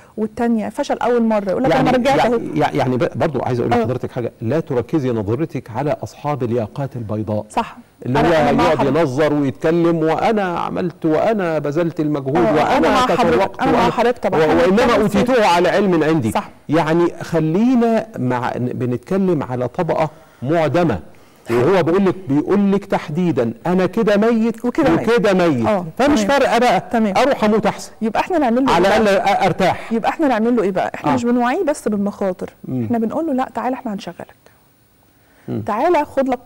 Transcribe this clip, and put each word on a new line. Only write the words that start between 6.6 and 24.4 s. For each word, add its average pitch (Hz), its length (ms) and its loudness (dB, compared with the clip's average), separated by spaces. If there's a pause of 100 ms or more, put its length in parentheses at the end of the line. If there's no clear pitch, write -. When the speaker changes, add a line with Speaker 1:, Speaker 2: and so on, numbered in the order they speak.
Speaker 2:
البيضاء. 107 540 -6
Speaker 1:
صح. - 280 -6 (280)
Speaker 2:
اللي 123 140 -2
Speaker 1:
أنا، 151 100 2
Speaker 2:
هو 170 40 4
Speaker 1:
أنا 147 180 2
مع 139 120 2
Speaker 2:
يقعد 156 140 2
Speaker 1:
حضرتك. 139 220 0
Speaker 2:
ينظر 147 340 2
ويتكلم: 165 640 0
"وأنا 175 600 0
عملت 175 460 -6
وأنا 165 540 0
بذلت 151 400 -4
المجهود 147 380 -2
Speaker 1:
آه، 214 140 2
أنا 151 100 2 (120)
Speaker 2:
وأنا 302 160 2
Speaker 1:
مع 262 60 2 (120)
حضرتك، 240 260 2
Speaker 2:
تفوقت 196 280 0
Speaker 1:
أنا 262 100 0
مع - 100 2
Speaker 2:
وأنا 175 100 2
Speaker 1:
حضرتك 240 320 0
طبعا. 175 160 0
Speaker 2:
و-، 160 40 4
Speaker 1:
إحنا 160 200 4
Speaker 2:
وإنما 190 120 4 (100)
Speaker 1:
بنتكلم 226 220 2
في 202 120 0
Speaker 2:
أوتيته 233 260 2
على 175 240 4
علم 175 340 2
عندي". 143 280 2
Speaker 1:
صح. 208 180 -4 (200)
Speaker 2:
يعني 165 380 2 (140)
خلينا 220 840 2 (100)
مع، 123 400 -2
بنتكلم 123 840 -2
على 123 240 -4
طبقة 160 420 -2 (340)
معدمة، 151 560 0 (520)
وهو 156 320 4
بيقول 180 220 2
لك، 180 100 2 (140)
بيقول 190 420 2
لك 202 140 0
تحديدا: 147 680 -2 (140)
"أنا 185 180 2
كده 208 320 0
ميت 226 480 0